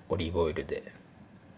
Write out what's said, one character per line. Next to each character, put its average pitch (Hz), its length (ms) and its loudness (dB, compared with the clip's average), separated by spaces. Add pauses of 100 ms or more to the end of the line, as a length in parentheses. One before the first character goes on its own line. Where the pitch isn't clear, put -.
オ - 80 2
リ 82 100 2
ー 82 60 -2
ブ 85 80 4
オ 82 80 6
イ 76 40 0
ル 76 120 -2
で。 - 260 -6 (680)